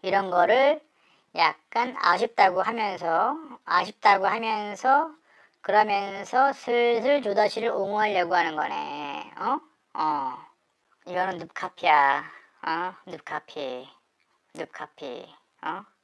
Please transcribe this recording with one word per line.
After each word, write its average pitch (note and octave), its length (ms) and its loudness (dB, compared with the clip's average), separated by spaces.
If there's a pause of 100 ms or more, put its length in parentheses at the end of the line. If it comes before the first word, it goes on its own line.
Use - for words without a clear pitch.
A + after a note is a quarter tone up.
이런 F#3+ 280 0
거를 B3 520 4 (540)
약간 A3+ 640 -2
아쉽다고 F#3+ 640 2
하면서, G3 760 0 (280)
아쉽다고 F#3+ 640 2
하면서, A3+ 840 0 (500)
그러면서 G#3 920 2
슬슬 A#3+ 680 2
조다시를 G#3+ 480 0
옹호하려고 G3 680 0
하는 E3 200 2
거네. D3 840 -6
어? B3+ 220 -2 (340)
어. D3 440 -4 (680)
이거는 F3+ 320 -4
늪카피야. C#3+ 840 2 (420)
어? F3 280 -4 (120)
늪카피. D3 840 -10 (680)
늪카피. - 800 -14 (300)
어? F3 200 -8 (200)